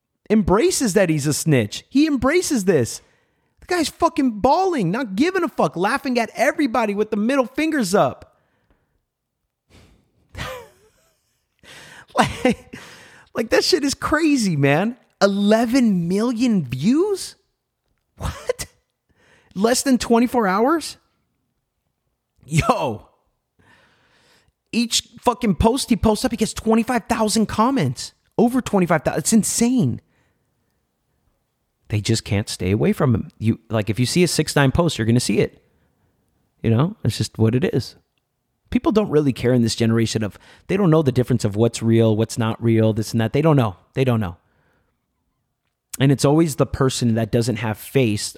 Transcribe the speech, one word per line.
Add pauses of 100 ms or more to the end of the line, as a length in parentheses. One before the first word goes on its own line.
(300)
embraces
that
he's
a
snitch.
He
embraces
this. (580)
The
guy's
fucking
bawling,
not
giving
a
fuck,
laughing
at
everybody
with
the
middle
fingers
up. (2000)
<laughs> (1700)
Like, (560)
like,
that
shit
is
crazy,
man. (240)
Eleven
million
views? (840)
What? (880)
Less
than
twenty-four
hours? (1500)
Yo. (1600)
Each (120)
fucking
post
he
posts
up,
he
gets
twenty-five
thousand
comments. (240)
Over
twenty-five
thousand.
It's
insane. (1900)
They
just
can't
stay
away
from
him.
You, (120)
like,
if
you
see
a
six
nine
post,
you're
gonna
see
it. (1000)
You
know,
it's
just
what
it (100)
is. (720)
People
don't
really
care
in
this
generation
of, (300)
they
don't
know
the
difference
of
what's
real,
what's
not
real,
this
and
that.
They
don't
know. (160)
They
don't
know. (1600)
And
it's
always
the
person
that
doesn't
have
face